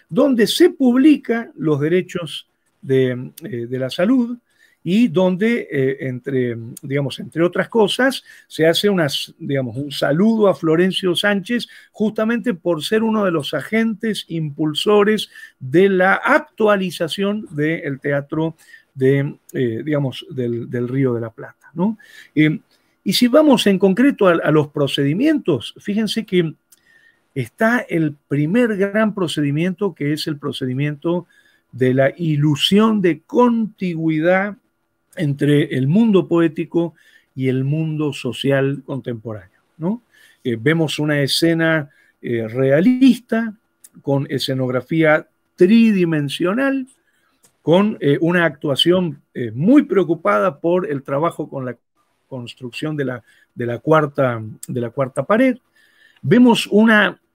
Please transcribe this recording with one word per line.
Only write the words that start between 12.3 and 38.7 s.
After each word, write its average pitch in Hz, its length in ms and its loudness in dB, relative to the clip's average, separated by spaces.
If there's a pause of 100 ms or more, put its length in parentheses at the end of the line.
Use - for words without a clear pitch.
por 165 300 -4
ser 220 200 -2
uno 220 200 0
de 185 80 0
los 156 220 -4
agentes 220 760 -4
impulsores 165 1000 0 (300)
de 165 300 2
la 190 260 2
actualización 202 1400 -2
del 151 480 -4
teatro 151 560 -4 (400)
de, 139 420 2 (160)
eh, 120 320 -2
digamos, 143 440 -4
del, 120 400 -6
del 123 180 -4
Río 131 260 0
de 113 80 -4
la 113 80 -8
Plata, - 440 -20
¿no? 208 240 -2 (360)
Eh, 151 260 2 (440)
y 190 100 -2
si 247 140 2
vamos 277 400 4
en 190 120 2
concreto 202 480 2
a, 170 60 6 (100)
a 165 80 0
los 151 160 2
procedimientos, 151 1120 -2
fíjense 214 480 -4
que 165 280 0 (800)
está 220 460 -2
el 160 360 -2 (120)
primer 196 480 0
gran 202 400 0
procedimiento, 165 760 -2
que 147 200 -4
es 151 140 -6
el 147 100 -6
procedimiento 143 880 -4 (440)
de 127 220 2
la 135 240 2
ilusión 170 840 2
de 170 240 0
contigüidad 190 1300 0 (580)
entre 143 600 0
el 131 100 0
mundo 190 400 2
poético 170 640 -2 (400)
y 131 140 -4
el 131 160 0
mundo 151 500 -4
social 135 720 -2